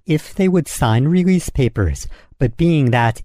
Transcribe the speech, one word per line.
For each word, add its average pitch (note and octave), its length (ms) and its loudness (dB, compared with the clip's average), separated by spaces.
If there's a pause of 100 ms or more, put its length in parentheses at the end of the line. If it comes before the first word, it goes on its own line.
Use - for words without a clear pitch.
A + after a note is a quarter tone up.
if - 280 -4
they F#3+ 140 0
would F3+ 220 0
sign B2 400 0
release F3+ 400 2
papers, G#2 580 -2 (320)
but A#2+ 160 -2
being D#3 360 2
that A#2 340 0